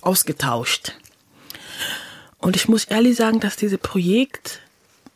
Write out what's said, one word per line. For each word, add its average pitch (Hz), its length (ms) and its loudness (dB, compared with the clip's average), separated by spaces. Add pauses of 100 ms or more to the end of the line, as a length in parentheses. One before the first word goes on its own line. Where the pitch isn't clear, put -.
ausgetauscht. 143 920 -2 (1500)
Und 185 200 0
ich - 100 0
muss 220 160 4
ehrlich 233 320 4
sagen, 226 240 2
dass 202 160 -2
dieses 196 240 -2
Projekt, - 800 0 (560)